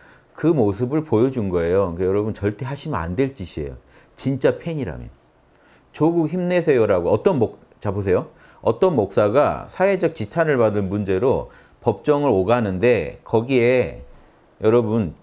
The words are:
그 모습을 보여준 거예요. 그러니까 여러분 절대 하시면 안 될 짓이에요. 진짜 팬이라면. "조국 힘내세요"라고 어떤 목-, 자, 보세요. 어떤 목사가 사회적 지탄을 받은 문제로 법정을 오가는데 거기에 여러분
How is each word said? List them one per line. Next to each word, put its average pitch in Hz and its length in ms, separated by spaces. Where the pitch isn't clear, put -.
그 - 120
모습을 127 560
보여준 120 460
거예요. 87 320
그러니까 90 240
여러분 101 300
절대 104 300
하시면 143 340
안 85 180
될 135 180
짓이에요. 71 420
진짜 135 440
팬이라면. 90 520
"조국 165 360
힘내세요"라고 147 840
어떤 143 280
목-, 110 200
자, 104 120
보세요. 98 360
어떤 165 360
목사가 107 720
사회적 180 460
지탄을 151 440
받은 104 300
문제로 98 600
법정을 143 480
오가는데 101 960
거기에 117 800
여러분 110 640